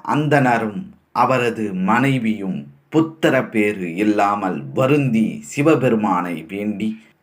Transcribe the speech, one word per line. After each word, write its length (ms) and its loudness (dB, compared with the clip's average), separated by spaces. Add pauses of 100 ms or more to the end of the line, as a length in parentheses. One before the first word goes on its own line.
அந்தணரும் 760 2 (300)
அவரது 600 0
மனைவியும் 920 0 (240)
புத்திர 580 2
பேறு 460 -2
இல்லாமல் 680 0 (100)
வருந்தி 680 2
சிவபெருமானை 1040 0
வேண்டி 540 -6 (220)